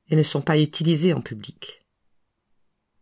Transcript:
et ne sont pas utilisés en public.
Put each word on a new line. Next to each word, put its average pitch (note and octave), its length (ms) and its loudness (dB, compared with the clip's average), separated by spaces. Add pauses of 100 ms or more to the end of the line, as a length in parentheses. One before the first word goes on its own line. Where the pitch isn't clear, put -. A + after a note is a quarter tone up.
et - 80 2
ne D#3 80 4
sont C#3+ 180 -2
pas D#3 160 2
utilisés D#3 560 2
en C3 80 -2
public. - 600 -16 (1200)